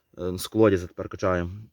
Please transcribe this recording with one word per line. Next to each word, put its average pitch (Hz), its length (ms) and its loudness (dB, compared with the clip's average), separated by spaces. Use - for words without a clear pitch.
Е, 90 200 -6
з - 80 -10
колодязя 101 400 4
тепер - 220 -12
качаємо. 90 420 -2